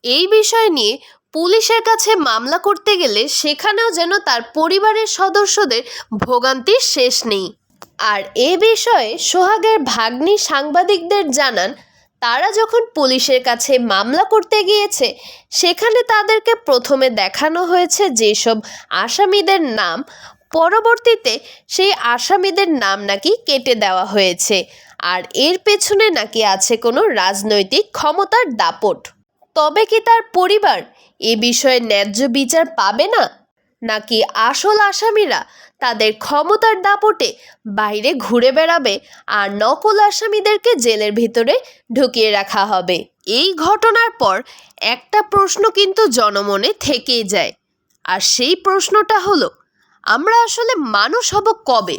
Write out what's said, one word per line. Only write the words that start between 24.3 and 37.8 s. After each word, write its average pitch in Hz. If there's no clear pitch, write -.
আর 185
এর 370
পেছনে 415
নাকি 214
আছে 196
কোনো 240
রাজনৈতিক 202
ক্ষমতার 381
দাপট। 175
তবে 311
কি 440
তার 453
পরিবার 370
এ 220
বিষয়ে 247
ন্যায্য 202
বিচার 320
পাবে 226
না, 453
নাকি 220
আসল 403
আসামিরা 415
তাদের 220
ক্ষমতার 403
দাপটে 403
বাইরে 214